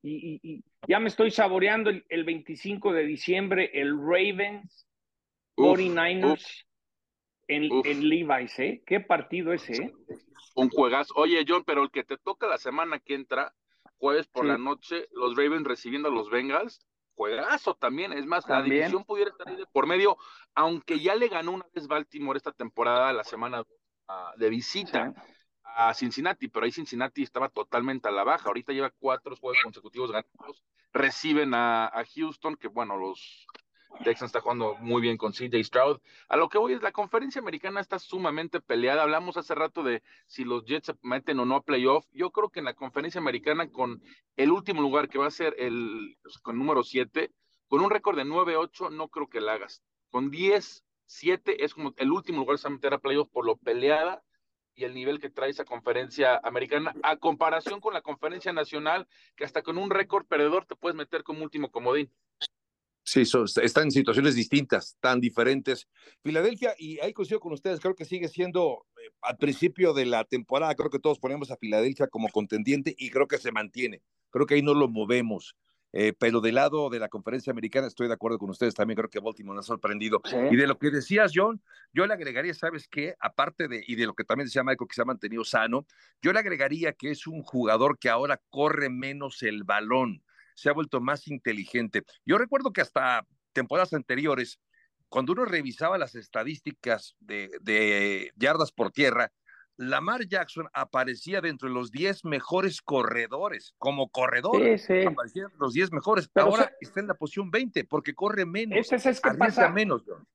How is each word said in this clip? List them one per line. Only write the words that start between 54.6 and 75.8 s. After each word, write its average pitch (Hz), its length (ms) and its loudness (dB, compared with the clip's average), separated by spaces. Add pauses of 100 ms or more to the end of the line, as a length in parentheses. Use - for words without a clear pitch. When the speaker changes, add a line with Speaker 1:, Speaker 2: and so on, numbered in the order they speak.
Speaker 2:
y 131 80 -8
el 127 100 -8
nivel 135 260 -4
que 139 120 -10
trae 135 180 -4
esa 139 160 -6
conferencia 123 800 0
americana, 135 580 -2
a 151 160 2
comparación 165 600 0
con 190 160 -4
la 160 80 -6
conferencia 175 500 -6
nacional, 156 540 -2 (280)
que - 80 -8
hasta 151 200 -4
con 165 160 -4
un 196 100 -4
récord 196 380 0
perdedor 156 400 2
te - 80 -12
puedes 170 200 -4
meter 156 280 -6
como 156 200 -8
último 147 280 -6
comodín. 127 400 0 (920)
Speaker 3:
Sí, 127 220 6
son, 117 220 2 (160)
están 151 220 4
en 143 60 2
situaciones 135 440 4
distintas, 120 640 0
tan 123 200 2
diferentes. 123 680 0 (360)
Filadelfia, 202 540 0
y 156 220 -12
ahí 190 120 -4
coincido 208 280 -4
con 165 140 -8
ustedes, 170 260 -4
creo 185 160 -2
que 156 100 -12
sigue 175 220 -6
siendo, 170 580 -2 (120)
eh, - 120 -20 (140)
al 123 140 -4
principio 160 560 2
de 135 120 4
la 117 200 2
temporada, 135 500 0
creo 151 160 0
que 139 80 -2
todos 147 180 2
ponemos 135 320 -6
a 131 80 -12
Filadelfia 120 480 2
como 113 240 -4
contendiente 117 640 0
y 127 140 -10
creo 139 180 2
que - 120 -2
se 120 120 -4
mantiene. 107 520 -4 (260)
Creo 139 160 2
que 139 80 2
ahí 147 80 6
no 147 140 4
lo 143 120 6
movemos. 110 680 0 (380)